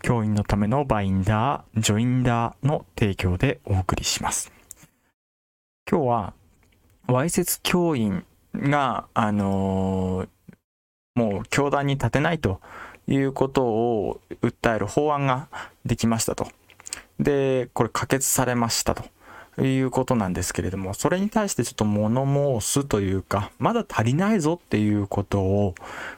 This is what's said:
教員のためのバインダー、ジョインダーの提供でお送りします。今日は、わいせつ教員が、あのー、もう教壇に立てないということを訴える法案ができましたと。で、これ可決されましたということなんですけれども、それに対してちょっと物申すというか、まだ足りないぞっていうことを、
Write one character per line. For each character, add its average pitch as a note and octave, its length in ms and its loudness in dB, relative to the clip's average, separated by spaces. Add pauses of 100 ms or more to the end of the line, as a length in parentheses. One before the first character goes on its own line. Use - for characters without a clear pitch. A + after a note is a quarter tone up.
教 A#2 220 0
員 G#2+ 140 0
の G#2 80 2
た - 100 -2
め G2+ 140 2
の C#3 160 2
バ A2+ 180 0
イ G2 80 0
ン F#2+ 140 2
ダ A2 400 0 (100)
ー、 A2 60 2
ジ G#2+ 140 2
ョ G#2 40 2
イ A#2 60 2
ン B2+ 180 2
ダ A#2 400 2
ー - 60 0
の D#3 180 -2 (100)
提 G2+ 200 2
供 F2+ 200 0
で C3+ 280 0
お G2+ 120 0
送 F2+ 200 0
り - 80 -4
し - 180 -4
ま - 80 -4
す。 - 220 -6 (1400)
今 F3 120 2
日 C3+ 40 0
は、 A#2 280 -2 (720)
わ B2+ 160 2
い E3+ 60 -2
せ F3 140 0
つ - 200 -4
教 E3+ 320 2
員 G2+ 280 0 (300)
が、 C#3 600 0
あ G#2+ 180 2
の F#2+ 920 0
ー、 - 40 -10 (840)
も G#2 260 0
う - 100 -6
教 C#3+ 200 2
壇 C#3+ 160 0
に C#3 80 2
立 B2 160 0
て C3+ 100 2
な D#3 120 0
い D#3+ 60 -2
と F#2+ 220 -2 (460)
い C3+ 120 2
う C3+ 140 0
こ C3+ 160 0
と C3+ 160 2
を A2+ 560 0 (220)
訴 A#2+ 340 0
え - 20 -4
る G2+ 80 -2
法 D3 260 0
案 C#3+ 140 0
が C3 220 0 (360)
で A#2 120 0
き - 100 0
ま A2+ 120 2
し A2 60 -2
た - 100 -2
と。 - 140 -6 (680)
で、 C3+ 540 0
こ B2 120 2
れ A2+ 80 0
可 - 140 -4
決 C3+ 220 0
さ - 160 2
れ B2 100 0
ま A#2 140 2
し - 160 -2
た - 100 2
と - 680 -10
い C3 180 2
う C3 100 0
こ C3 140 -2
と B2+ 100 0
な G#2 140 0
ん F2+ 40 -2
で F#2 100 -2
す - 100 -4
け F2+ 100 -4
れ F2+ 80 -4
ど F#2+ 80 -6
も、 F#2+ 160 -6
そ - 140 -2
れ F3+ 120 0
に G3+ 100 -2
対 G#3+ 180 0
し - 60 -6
て A#2+ 100 0
ち - 60 -6
ょ - 20 -12
っ - 20 -20
と A2 100 0
物 B2 760 2
申 - 60 -6
す C#3 180 0
と A2+ 160 0
い F#2+ 120 0
う F#2+ 100 -2
か、 G2+ 360 -4
ま D#3+ 140 0
だ A#3 160 -2
足 - 160 -2
り A#2+ 100 2
な F#3+ 200 2
い G#3 60 2
ぞ D#3+ 220 -2
っ - 60 -20
て A2+ 100 2
い G#2 160 2
う G#2 120 0
こ G2 180 -2
と G2+ 160 0
を、 G2 340 2 (440)